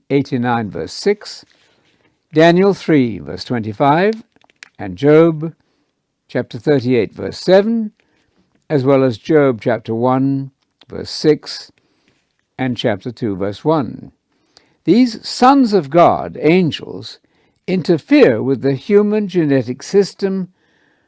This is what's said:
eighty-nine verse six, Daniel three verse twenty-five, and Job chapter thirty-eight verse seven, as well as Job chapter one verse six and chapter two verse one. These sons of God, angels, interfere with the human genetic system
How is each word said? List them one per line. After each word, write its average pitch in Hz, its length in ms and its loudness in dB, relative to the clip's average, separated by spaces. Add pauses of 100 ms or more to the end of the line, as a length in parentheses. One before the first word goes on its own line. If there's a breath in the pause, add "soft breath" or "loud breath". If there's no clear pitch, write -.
eighty-nine 120 600 -2
verse - 240 -10
six, - 520 -6 (880)
Daniel 170 400 4
three 123 460 0
verse 76 240 -12
twenty-five, 143 800 0 (560)
and 95 180 -10
Job 156 560 2 (720)
chapter 123 300 -8
thirty-eight 123 560 0
verse 95 240 -10
seven, 208 540 0 (800)
as 139 140 0
well 135 200 4
as 123 140 0
Job 139 440 0
chapter 113 320 -4
one 135 580 -2 (360)
verse 90 240 -12
six - 600 -2 (840)
and 127 200 -4
chapter 113 340 -4
two 110 240 -6
verse 98 300 -8
one. 151 460 -4 (720)
These 226 440 2
sons 254 460 2
of 147 180 0
God, 107 500 2
angels, 151 800 -2 (480)
interfere 175 760 2
with 123 200 -2
the 139 120 0
human 208 540 0
genetic 139 560 -2
system 190 680 -2 (560)